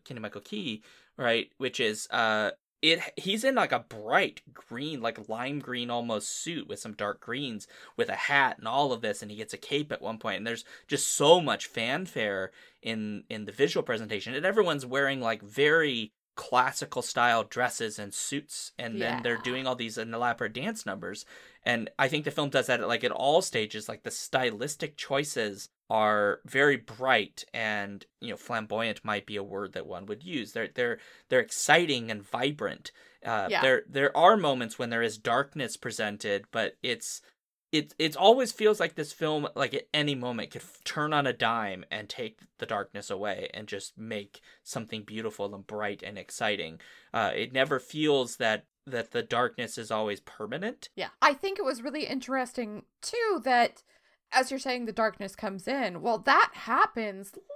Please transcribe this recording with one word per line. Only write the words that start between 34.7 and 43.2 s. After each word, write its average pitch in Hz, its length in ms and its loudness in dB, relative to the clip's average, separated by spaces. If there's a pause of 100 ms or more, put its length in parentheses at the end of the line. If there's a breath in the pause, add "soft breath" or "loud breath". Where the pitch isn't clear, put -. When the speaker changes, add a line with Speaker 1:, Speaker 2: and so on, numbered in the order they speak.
Speaker 1:
when 120 120 -4
there 117 120 0
is 110 160 0
darkness 127 600 0
presented, 104 760 -4
but 113 320 -2
it's, 117 380 -4 (500 soft breath)
it, 151 260 0
it 160 200 0
always 226 340 8
feels 214 280 4
like 165 160 0
this 147 180 -6
film, 156 420 0
like, 123 180 0
at - 200 -4
any 147 220 2
moment 123 360 -6
could - 100 -12
f-, - 220 -20
turn 151 300 -2
on 143 140 4
a 123 60 2
dime 110 580 0
and 104 180 -6
take 110 300 -8 (200)
the 113 60 -4
darkness 101 440 -6
away 98 440 -4